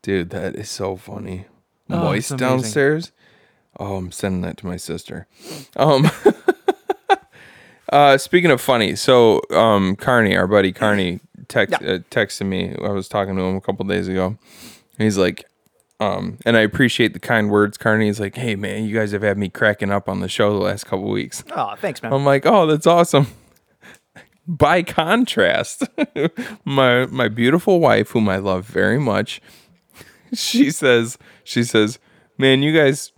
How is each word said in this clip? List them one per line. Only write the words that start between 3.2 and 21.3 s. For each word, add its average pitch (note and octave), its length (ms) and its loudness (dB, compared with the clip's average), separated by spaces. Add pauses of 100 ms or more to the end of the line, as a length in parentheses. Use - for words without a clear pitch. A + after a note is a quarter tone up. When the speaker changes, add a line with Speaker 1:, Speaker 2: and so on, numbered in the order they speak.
Speaker 1:
Oh, G2 160 -8
I'm F2+ 160 -8
sending F#2+ 300 -4
that F2 160 -8
to - 80 -16
my F2+ 100 -8
sister. - 500 -12 (500)
Um, D3 320 4 (920)
<laughs> - 920 -6
uh, C#3 260 6
speaking F3 340 2
of B2+ 80 2
funny, A2+ 340 0
so, A#2 460 4 (100)
um, G2 460 4
Carney, A2 400 2
our F#2 100 0
buddy G2 260 2
Carney, F#2+ 460 -2 (300)
text-, - 320 -2
Speaker 2:
Yeah. - 140 -8
Speaker 1:
uh, F#2 40 -4 (120)
texted G2+ 360 -4
me. F#2+ 340 -6
I G2+ 100 -6
was G2 180 -8
talking G2 280 -4
to F#2+ 60 -4
him F#2 140 -4
a F#2+ 40 -6
couple G2+ 260 -8
days F#2+ 200 -4
ago. F#2 300 -4 (640)
He's G#2+ 200 0
like, F2+ 260 -2 (540)
um, F#2+ 480 -6
and A#2 100 4
I A2+ 40 6
appreciate A2+ 540 2
the - 40 -14
kind G#2+ 320 -2
words, G#2 260 2
Carney. A2 300 0
He's G#2 140 -2
like, G2 160 -8
"Hey, A#2+ 180 -6
man, G2+ 300 -6
you G#2+ 120 -6
guys G#2+ 140 -2
have G2+ 120 -6
had G2+ 140 0
me G2+ 120 -4
cracking G#2 420 0
up G2+ 180 -2
on G2 120 -4
the F#2 80 -6
show G#2 240 0
the G2 120 -2
last G2 200 -4
couple G2 240 -6
weeks." - 420 -6